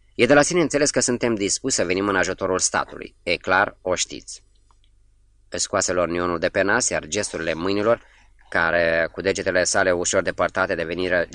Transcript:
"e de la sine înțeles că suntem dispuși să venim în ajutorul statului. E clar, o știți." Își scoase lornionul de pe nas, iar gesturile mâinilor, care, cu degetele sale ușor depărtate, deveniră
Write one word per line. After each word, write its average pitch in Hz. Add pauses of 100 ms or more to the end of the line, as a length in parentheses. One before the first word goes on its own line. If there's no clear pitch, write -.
(160)
"e 110
de 127
la 143
sine 170
înțeles 147
că -
suntem 120
dispuși 101
să 104
venim 92
în 98
ajutorul 92
statului. -
E 85
clar, 92
o 90
știți." - (1080)
Își -
scoase 95
lornionul 87
de 87
pe 98
nas, 107
iar 80
gesturile 82
mâinilor, 101 (480)
care, 82
cu -
degetele 90
sale 95
ușor 87
depărtate, 92
deveniră 85